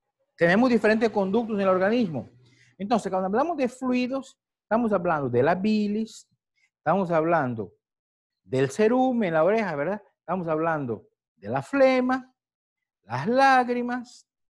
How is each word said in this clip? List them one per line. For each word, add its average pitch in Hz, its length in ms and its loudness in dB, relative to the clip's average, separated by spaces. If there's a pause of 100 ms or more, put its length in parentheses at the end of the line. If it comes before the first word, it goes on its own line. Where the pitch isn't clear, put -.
(360)
Tenemos 190 340 4
diferentes 220 400 2
conductos 214 440 -2
en 196 80 -2
el 190 60 0
organismo. 185 600 0 (480)
Entonces, 202 340 -2
cuando 190 180 -2
hablamos 285 280 0
de 262 120 0
fluidos, 254 680 -6 (260)
estamos 226 280 0
hablando 170 380 -2
de 123 120 2
la 160 120 2
bilis, 214 720 -2 (500)
estamos 175 320 0
hablando 156 640 0 (680)
del 131 280 0
cerumen 240 580 0
en 165 60 -2
la 156 100 4
oreja, 196 320 0
¿verdad? 175 260 -4 (160)
Estamos 175 300 -6
hablando 156 600 -4 (280)
de 98 120 -16
la 131 140 -4
flema, 262 720 0 (680)
las 127 240 -6
lágrimas, 247 1000 0 (320)